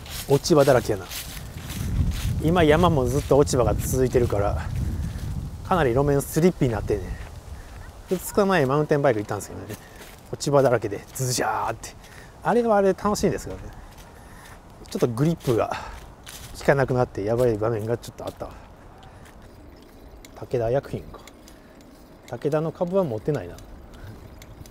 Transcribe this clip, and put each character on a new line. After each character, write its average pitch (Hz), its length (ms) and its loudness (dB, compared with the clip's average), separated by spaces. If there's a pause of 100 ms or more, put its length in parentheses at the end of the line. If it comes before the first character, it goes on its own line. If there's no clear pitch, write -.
(300)
落 143 140 6
ち 175 120 4
葉 143 80 8
だ 139 100 8
ら 120 80 6
け 107 120 -2
や 98 60 -2
な。 90 60 -10 (1400)
今 170 200 4
山 160 260 6
も 139 160 4
ず 127 140 0
っ - 40 -2
と 135 140 4
落 147 120 6
ち 143 80 2
葉 120 60 4
が 107 100 4
続 131 320 2
い 123 40 0
て 131 100 2
る 120 80 4
か 101 120 0
ら、 - 280 -2 (1000)
か 190 80 2
な 165 80 4
り 123 80 4
路 131 120 4
面 143 180 2
ス - 200 -2
リ 180 80 6
ッ - 20 6
ピ - 140 0
ー - 20 2
に 117 60 0
な 104 80 -2
っ - 20 -8
て 107 140 0
ん - 20 -6
ね。 90 60 -8 (1040)
二 - 240 -4
日 202 120 4
前 180 200 4
マ 135 120 2
ウ 151 60 2
ン 147 40 -2
テ 156 80 2
ン 143 60 2
バ 143 100 6
イ - 20 2
ク 107 60 0
行 107 40 -4
っ - 40 -8
た 110 80 -4
ん - 40 -6
で - 40 -10
す - 60 -14
け 90 60 -12
ど 95 60 -12
ね。 98 140 -12 (560)
落 - 120 -8
ち 151 80 0
葉 139 100 8
だ 131 80 6
ら 120 100 4
け 107 100 -4
で、 98 120 -6 (120)
ズ 127 200 -4
ジ - 100 -2
ャ 110 240 -2
ー 113 60 -4
っ - 20 -6
て。 - 180 -14 (500)
あ 165 100 2
れ 233 100 4
は 226 140 4
あ 202 40 6
れ 190 120 4
で - 80 -6
楽 208 140 0
し - 80 0
い 202 40 4
ん 147 40 4
で 98 80 -4
す - 80 -10
け 92 60 -10
ど 95 40 -12
ね。 - 60 -14 (1300)
ち - 60 -10
ょ - 20 -6
っ - 20 -6
と 135 80 2
グ 120 180 0
リ 170 60 4
ッ 165 40 -2
プ 120 200 0
が 98 200 0 (840)
効 - 80 -14
か 151 100 6
な 135 120 2
く 131 60 -2
な 123 100 2
っ 123 40 2
て - 160 -8
や 110 120 0
ば 123 120 4
い 110 100 2
場 113 120 -2
面 110 160 -4
が 113 120 -2
ち - 140 -14
ょ - 20 -20
っ - 40 -16
と 92 80 -12
あ 95 40 -8
っ - 40 -12
た - 120 -12
わ。 - 60 -16 (1800)
武 117 280 -2
田 113 80 0
薬 135 200 0
品 104 100 -6
か。 - 180 -16 (1080)
武 - 240 -4
田 151 100 0
の 160 100 -4
株 185 260 -2
は 190 60 4
持 117 140 -2
っ - 20 -6
て 156 120 -2
な 120 120 -4
い 87 40 -10
な。 85 80 -14 (1160)